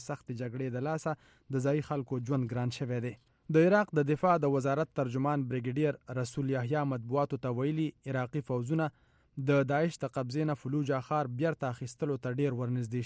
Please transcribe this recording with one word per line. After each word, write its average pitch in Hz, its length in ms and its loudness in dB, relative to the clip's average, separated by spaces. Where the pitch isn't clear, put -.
سختې 139 340 -10
جګړې 123 280 -4
د 139 100 -2
لاسه 160 220 -2
د 131 140 0
ځایي 143 240 2
خلکو 135 400 -2
ژوند 127 240 0
ګران 123 260 -2
شوی 123 240 -2
دی. 123 100 -6
د 165 140 10
عراق 208 320 4
د 143 140 2
دفاع 180 200 4
د 139 100 4
وزارت 139 460 0
ترجمان 131 500 0
بریګیډیر 127 720 -2
رسول 135 360 -2
یحیی 143 380 0
مطبوعاتو 127 500 -2
ته 120 140 -2
ویلي، 156 280 0
عراقي 131 400 -4
فوځونه 143 440 0
د 139 320 4
داعش 156 320 2
د 131 160 -4
قبضې 139 320 -2
نه 147 140 0
فلوجه 139 420 0
ښار 151 320 0
بیرته 147 320 0
اخیستلو 131 560 -4
ته 127 160 -2
ډیر 143 160 2
ورنږدې 123 480 -2